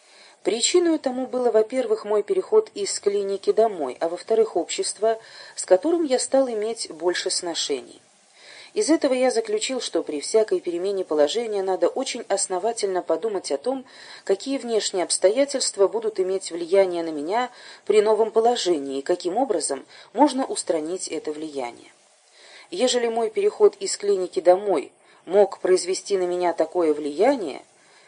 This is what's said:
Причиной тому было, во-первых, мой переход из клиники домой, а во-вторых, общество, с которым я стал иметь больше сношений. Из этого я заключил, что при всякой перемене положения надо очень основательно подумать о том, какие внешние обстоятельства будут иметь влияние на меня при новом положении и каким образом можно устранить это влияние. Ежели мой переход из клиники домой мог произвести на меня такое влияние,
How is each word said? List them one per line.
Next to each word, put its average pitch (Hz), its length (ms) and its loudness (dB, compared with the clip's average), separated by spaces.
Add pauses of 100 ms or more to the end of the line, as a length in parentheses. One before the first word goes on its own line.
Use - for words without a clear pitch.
(420)
Причиной 320 560 2
тому 254 280 -4
было, 247 260 0
во-первых, 220 540 0
мой 208 160 2
переход 202 520 2
из 202 240 -6
клиники 196 540 -2
домой, 180 480 0
а 165 80 0
во-вторых, 214 480 0
общество, 214 640 -2 (340)
с - 120 -10
которым 320 380 4
я 254 140 0
стал 269 300 2
иметь 220 420 -6
больше 170 400 -2
сношений. 151 680 -6 (720)
Из 214 160 0
этого 302 240 2
я 254 180 4
заключил, 220 520 -2
что - 200 -2
при 151 180 -6
всякой 214 400 2
перемене 180 440 -4
положения 190 580 0
надо 180 260 0
очень 254 340 -4
основательно 190 800 -2
подумать 175 500 -4
о 135 60 -2
том, 254 260 -6 (400)
какие 269 320 -2
внешние 214 480 -2
обстоятельства 226 840 2
будут 214 300 -4
иметь 185 320 -4
влияние 175 520 2
на 165 80 -6
меня 180 400 -4 (340)
при 208 160 4
новом 214 320 2
положении 175 680 0
и - 20 -8
каким 175 340 -2
образом 175 500 -2 (280)
можно 262 320 2
устранить 165 600 -4
это 156 260 -6
влияние. 139 600 -10 (800)
Ежели 233 360 0
мой 226 220 -2
переход 208 500 4
из 190 160 -6
клиники 190 420 -2
домой 180 540 2 (320)
мог 190 340 4
произвести 185 580 0
на 185 60 -2
меня 180 300 0
такое 165 420 0
влияние, 151 680 -2 (440)